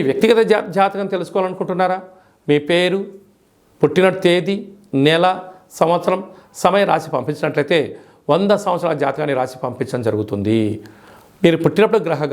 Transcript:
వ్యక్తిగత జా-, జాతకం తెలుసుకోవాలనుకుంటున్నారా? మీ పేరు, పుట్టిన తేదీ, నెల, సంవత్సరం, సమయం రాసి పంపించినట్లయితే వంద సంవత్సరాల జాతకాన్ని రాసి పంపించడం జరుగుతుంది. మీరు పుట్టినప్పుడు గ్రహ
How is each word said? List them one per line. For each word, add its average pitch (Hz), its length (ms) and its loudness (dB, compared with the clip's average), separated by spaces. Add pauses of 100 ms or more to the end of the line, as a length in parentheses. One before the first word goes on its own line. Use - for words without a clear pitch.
వ్యక్తిగత 226 300 4 (120)
జా-, 214 160 0 (100)
జాతకం 196 380 0
తెలుసుకోవాలనుకుంటున్నారా? 185 840 -2 (520)
మీ 147 80 4 (120)
పేరు, 180 300 2 (840)
పుట్టిన 180 280 4 (160)
తేదీ, 180 300 2 (520)
నెల, 165 180 4 (540)
సంవత్సరం, 175 420 0 (420)
సమయం 190 280 2
రాసి 160 240 -2
పంపించినట్లయితే 147 640 -2 (520)
వంద 196 200 2 (140)
సంవత్సరాల 170 380 -2
జాతకాన్ని 139 360 -2
రాసి 127 260 -4
పంపించడం 123 420 -6
జరుగుతుంది. 104 520 0 (840)
మీరు 165 200 4
పుట్టినప్పుడు 208 440 2
గ్రహ 151 260 -2